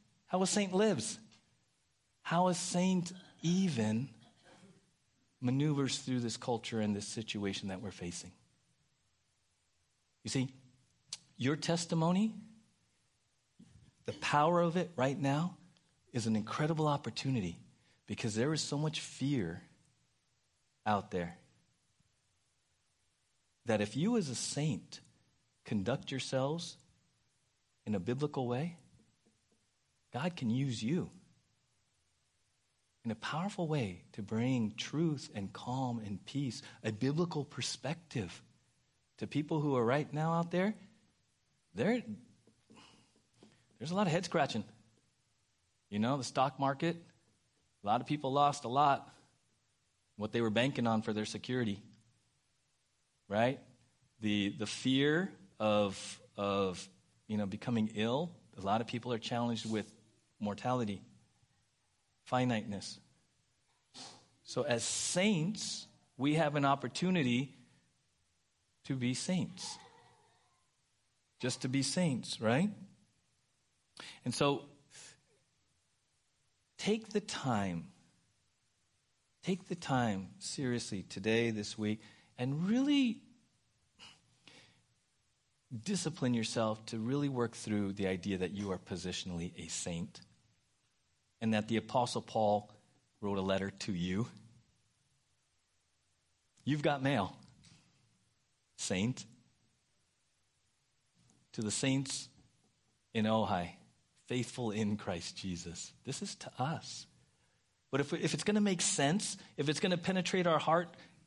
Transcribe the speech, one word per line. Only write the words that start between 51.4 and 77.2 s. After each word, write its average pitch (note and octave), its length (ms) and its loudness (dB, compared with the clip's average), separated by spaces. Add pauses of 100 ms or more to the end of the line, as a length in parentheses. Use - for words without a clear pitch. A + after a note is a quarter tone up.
right? A#2 320 2 (640)
The, G#2 280 2
the G#2 180 -4
fear D3 640 0 (260)
of, G#2 640 0 (160)
of, G2 500 0 (400)
you G#2+ 100 -2
know, G#2 100 0
becoming G#2+ 480 0
ill, B2 360 0 (260)
a F#2 40 -14
lot G2+ 200 2
of A2+ 60 -6
people B2 240 -6
are A2+ 60 0
challenged A#2 520 -2
with G#2+ 220 -2 (480)
mortality, G#2+ 640 -2 (1200)
finiteness. A2+ 720 0 (1400)
So - 180 -2
as A#2+ 220 2
saints, - 1040 0 (300)
we D3 180 2
have D3+ 200 2
an C#3 100 4
opportunity C#3 920 2 (1300)
to C#3 120 -4
be B2+ 200 0
saints. - 600 -4 (1600)
Just - 220 -2
to C3+ 60 -2
be C3+ 140 2
saints, D3+ 580 0
right? C3 300 4 (1500)
And B2 120 -4
so C#3+ 300 4 (2000)
take A3 320 0
the G#3 100 0
time, G2+ 720 0 (1500)